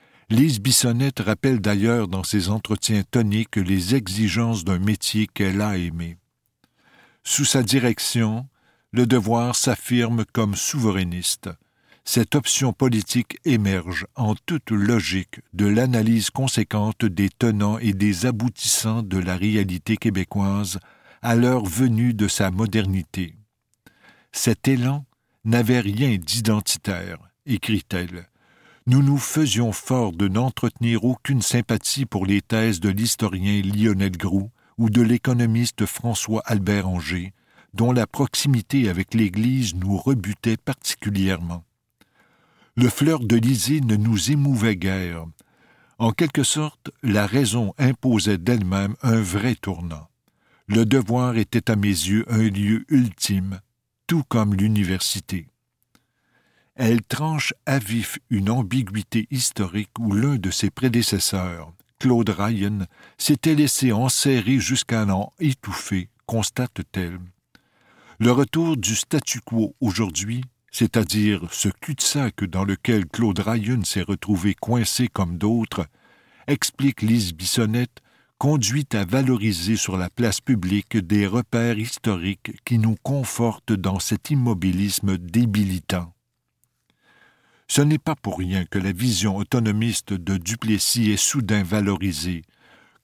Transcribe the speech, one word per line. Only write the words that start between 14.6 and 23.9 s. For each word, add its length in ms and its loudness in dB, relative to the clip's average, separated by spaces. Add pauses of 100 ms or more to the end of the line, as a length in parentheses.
logique 680 0 (120)
de 140 2
l'analyse 640 2
conséquente 760 -2
des 240 2
tenants 500 0
et 140 0
des 320 0
aboutissants 800 -2
de 160 -2
la 180 -2
réalité 600 0
québécoise 840 -2 (400)
à 160 2
l'heure 300 4
venue 480 2
de 140 0
sa 220 0
modernité. « 840 -2 (960)